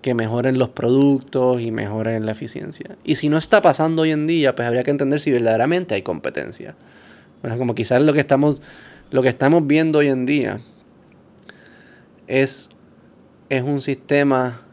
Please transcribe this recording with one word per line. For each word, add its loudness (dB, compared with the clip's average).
que -2
mejoren 0
los 0
productos 0
y -4
mejoren -4
la -4
eficiencia. -12
Y -2
si -2
no 2
está 4
pasando 2
hoy 2
en -2
día, 0
pues -4
habría 0
que -2
entender 0
si -2
verdaderamente 0
hay -2
competencia. -8
Bueno, -4
como -2
quizás 2
lo 4
que 2
estamos, 2
lo 0
que 2
estamos 2
viendo 2
hoy 4
en 0
día -2
es, -2
es 0
un -2
sistema 0